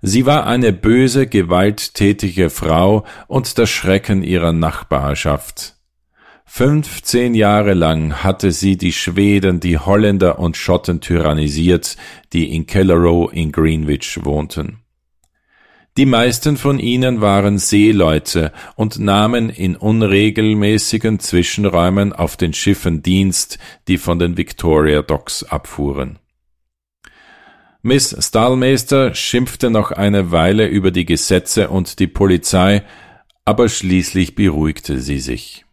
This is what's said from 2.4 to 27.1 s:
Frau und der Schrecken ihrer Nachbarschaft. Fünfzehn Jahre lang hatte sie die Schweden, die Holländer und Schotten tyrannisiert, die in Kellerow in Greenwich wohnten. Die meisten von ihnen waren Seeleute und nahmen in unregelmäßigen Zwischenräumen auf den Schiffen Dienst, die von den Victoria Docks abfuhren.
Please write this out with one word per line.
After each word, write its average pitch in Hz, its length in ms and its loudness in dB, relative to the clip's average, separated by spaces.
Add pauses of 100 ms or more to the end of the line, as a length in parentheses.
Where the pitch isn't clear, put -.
Frau 87 540 0 (240)
und - 280 -4
der 117 100 4
Schrecken 104 580 0
ihrer 85 280 0
Nachbarschaft. 71 1200 -4 (680)
Fünfzehn 123 920 -2
Jahre 104 380 2
lang 80 500 0
hatte 95 300 0
sie 95 240 0
die 85 160 -2
Schweden, 95 680 0
die 85 180 0
Holländer 98 600 2
und 85 180 -2
Schotten 87 440 -2
tyrannisiert, 78 960 0 (360)
die 82 220 -2
in 82 120 -4
Kellerow 87 680 2
in 78 200 -4
Greenwich 78 720 -2
wohnten. 76 560 -6 (1160)
Die 135 100 4
meisten 123 500 2
von 139 220 -2
ihnen 123 420 0
waren 101 380 2
Seeleute 90 960 2 (240)
und 107 220 -4
nahmen 107 520 0
in 90 260 -4
unregelmäßigen 107 1400 0
Zwischenräumen 92 920 0
auf - 240 -4
den 82 180 -2
Schiffen 87 480 -2
Dienst, 92 560 0 (300)
die 90 100 2
von 85 200 -4
den 87 180 0
Victoria 78 680 0
Docks - 420 -6
abfuhren. 71 720 -8 (1600)